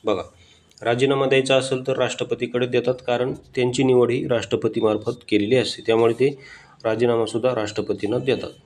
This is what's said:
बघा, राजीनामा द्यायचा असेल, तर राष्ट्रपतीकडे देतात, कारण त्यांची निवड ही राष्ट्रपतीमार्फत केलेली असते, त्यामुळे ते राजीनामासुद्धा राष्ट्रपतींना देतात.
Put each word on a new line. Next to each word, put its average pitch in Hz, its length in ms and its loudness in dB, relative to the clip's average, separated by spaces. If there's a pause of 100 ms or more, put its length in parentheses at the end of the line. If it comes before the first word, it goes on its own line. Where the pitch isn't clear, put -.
बघा, 98 180 0 (600)
राजीनामा 135 440 2
द्यायचा 135 300 4
असेल, 131 300 -2
तर 131 120 -2
राष्ट्रपतीकडे 123 680 -2
देतात, 123 280 0 (120)
कारण 123 260 -2
त्यांची 127 500 -2
निवड 123 280 4
ही 123 180 -4
राष्ट्रपतीमार्फत 110 840 -2 (160)
केलेली 104 280 2
असते, 110 300 -2
त्यामुळे 113 260 4
ते 139 260 0 (460)
राजीनामासुद्धा 117 720 0
राष्ट्रपतींना 104 640 -4
देतात. 131 320 -2 (160)